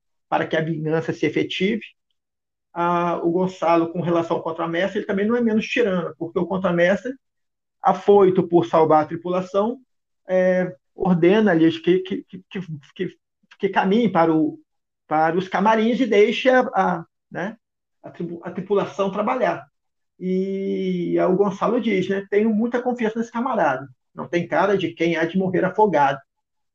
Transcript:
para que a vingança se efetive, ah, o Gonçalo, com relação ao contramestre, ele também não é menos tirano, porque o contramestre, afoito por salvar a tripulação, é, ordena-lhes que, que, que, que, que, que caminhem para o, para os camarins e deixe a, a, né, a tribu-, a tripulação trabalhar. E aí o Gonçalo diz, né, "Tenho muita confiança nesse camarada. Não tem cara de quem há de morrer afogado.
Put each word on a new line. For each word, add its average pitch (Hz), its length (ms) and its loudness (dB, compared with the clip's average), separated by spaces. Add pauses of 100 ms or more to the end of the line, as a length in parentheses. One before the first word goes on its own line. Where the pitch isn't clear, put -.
(300)
para 156 180 -2
que - 100 -4
a 160 40 0
vingança 156 520 -4
se - 120 -2
efetive, 190 560 -2 (920)
ah, 170 500 -2
o 170 80 0
Gonçalo, 170 600 0
com 175 100 -6
relação 165 360 -2
ao - 60 -6
contramestre, 170 560 -4
ele 208 80 -8
também 202 200 -2
não 233 80 2
é 247 60 0
menos 220 260 0
tirano, 185 500 -2
porque 165 220 -6
o 175 60 0
contramestre, 185 680 0 (680)
afoito 185 640 4
por 170 180 4
salvar 156 380 4
a 151 40 -4
tripulação, 185 720 -4 (480)
é, 185 480 2 (200)
ordena-lhes 175 840 4
que, 180 200 2
que, 185 240 -8
que, 185 260 -20
que, 196 120 -10 (340)
que, 180 220 -8 (420)
que 196 100 -2
caminhem 196 420 2
para 165 220 4
o, 156 260 0 (480)
para 160 300 0
os 185 100 -4
camarins 220 520 0
e 262 60 2
deixe 220 440 2
a, 254 120 6
a, 185 440 -2 (260)
né, 180 260 -8 (460)
a - 80 -18
tribu-, 175 320 -10
a 175 80 -12
tripulação 196 600 -4
trabalhar. 208 560 -2 (520)
E 185 1000 -2
aí 170 60 2
o 185 100 2
Gonçalo 202 460 0
diz, 196 280 0
né, 196 200 -4
"Tenho 214 240 2
muita 240 280 0
confiança 233 380 -2
nesse 226 120 -6
camarada. 175 560 -2 (260)
Não 151 140 -12
tem 170 200 -4
cara 190 300 0
de 165 160 -4
quem 170 240 0
há 160 80 0
de 160 120 -4
morrer 180 280 0
afogado. 156 540 2 (560)